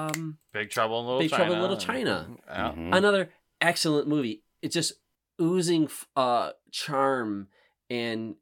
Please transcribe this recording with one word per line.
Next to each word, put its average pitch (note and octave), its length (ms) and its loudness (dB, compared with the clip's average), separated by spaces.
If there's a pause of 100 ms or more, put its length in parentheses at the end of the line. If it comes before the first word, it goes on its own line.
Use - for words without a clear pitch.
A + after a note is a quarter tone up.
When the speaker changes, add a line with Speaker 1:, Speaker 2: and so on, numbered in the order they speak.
(140)
Speaker 1:
um, D#3 240 -6 (140)
Speaker 2:
Big G#2+ 180 -4
Trouble A#2 300 2
in A#2+ 60 -4
Little B2+ 160 2
Speaker 1:
Big - 80 2
Speaker 2:
China. C#3 160 0
Speaker 1:
Trouble F3 100 2
in E3+ 60 0
Little F#3+ 160 0
China. D3 500 -2 (220)
Speaker 2:
Yeah. G2+ 220 -4
Speaker 3:
Mm-hmm. E2 220 -4
Speaker 1:
Another F#3+ 360 4 (320)
excellent D#3+ 440 2
movie. C#3+ 380 -2 (180)
It's D#3 120 -6
just - 180 0 (500)
oozing E3+ 440 2
f-, - 200 -12 (120)
uh, A#2+ 340 2 (180)
charm, B2+ 760 -2 (420)
and A#2 520 -4